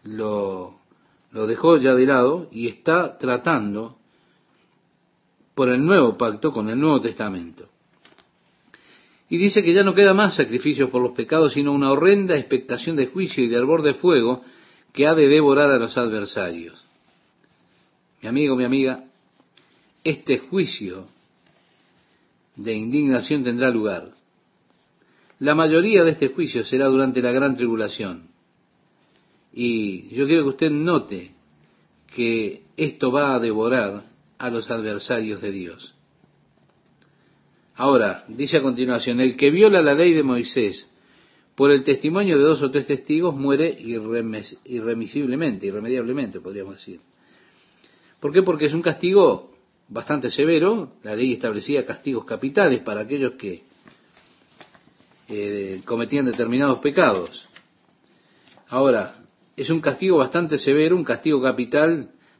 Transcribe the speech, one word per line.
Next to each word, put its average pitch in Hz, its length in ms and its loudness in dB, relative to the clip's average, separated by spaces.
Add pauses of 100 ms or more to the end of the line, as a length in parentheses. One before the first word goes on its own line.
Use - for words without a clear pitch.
lo, 104 720 -8 (560)
lo 110 160 -6
dejó 156 300 2
ya 131 180 4
de 127 100 4
lado 139 460 2
y 117 160 -8
está 160 500 -2
tratando 117 800 -4 (1600)
por 127 140 2
el 127 140 2
nuevo 151 340 4
pacto 117 340 -2
con 110 180 -6
el 117 100 -4
Nuevo 147 220 2
Testamento. 95 680 -10 (1600)
Y 170 60 -2
dice 196 260 4
que 170 100 4
ya 196 120 6
no 190 100 2
queda 196 180 8
más 196 220 4
sacrificios 131 540 0
por 127 120 0
los 123 120 -2
pecados, 151 400 2
sino 143 180 -2
una 139 180 0
horrenda 180 480 4
expectación 131 600 -4
de 131 100 0
juicio 180 340 -4
y 120 60 2
de 117 80 0
hervor 143 260 2
de 147 120 2
fuego 127 500 2 (480)
que 143 160 2
ha 160 80 4
de 147 140 6
devorar 143 420 6
a 131 80 4
los 113 180 -4
adversarios. 98 840 -6 (1400)
Mi 107 60 -12
amigo, 135 300 0
mi 127 80 0
amiga, 131 400 -2 (1000)
este 147 340 -2
juicio 98 680 -6 (1500)
de 110 160 -8
indignación 127 720 -2
tendrá 123 240 0
lugar. 104 400 -4 (1300)
La 147 160 2
mayoría 165 480 4
de 165 80 4
este 143 160 -2
juicio 123 380 -4
será 135 220 0
durante 131 340 0
la 123 100 0
gran 131 240 0
tribulación. 107 720 -6 (1300)
Y 107 600 -4
yo 135 140 -2
quiero 160 160 2
que 139 60 0
usted 151 220 -2
note 147 600 -4 (840)
que 113 500 -4 (120)
esto 135 380 -4
va 139 200 0
a 123 60 0
devorar 110 640 -2 (340)
a 127 120 -8
los 117 200 -8
adversarios 107 720 -6
de 104 120 -8
Dios. 87 400 -14 (1900)
Ahora, 120 460 2
dice 135 300 -4
a 143 40 2
continuación, 123 600 -2
"El 131 140 2
que 139 140 4
viola 190 320 6
la 143 140 4
ley 170 180 4
de 156 80 2
Moisés 120 680 -2 (680)
por 139 160 4
el 139 120 4
testimonio 160 540 0
de 139 60 6
dos 151 180 4
o 139 80 0
tres 135 160 -2
testigos 151 500 -2
muere 139 440 0
irremes-, 113 840 -8
irremisiblemente, 117 1000 -6
irremediablemente, 113 760 -6
podríamos 98 360 -14
decir". 87 240 -20 (1200)
¿Por 143 120 -6
qué? 185 120 4
Porque 160 220 0
es 147 80 0
un 165 100 -4
castigo 170 720 2 (320)
bastante 123 420 -6
severo. 165 720 0
La 107 140 -8
ley 127 180 -2
establecía 117 500 -4
castigos 117 420 -8
capitales 139 560 0
para 104 200 -8
aquellos 127 320 -4
que, 92 300 -12 (1600)
eh, 101 560 -8
cometían 120 420 -2
determinados 123 540 0
pecados. 135 680 0 (1200)
Ahora, 123 480 0 (420)
es 139 140 -4
un 165 100 0
castigo 175 360 2
bastante 151 420 0
severo, 151 360 2
un 180 80 0
castigo 131 380 0
capital, 131 720 0 (280)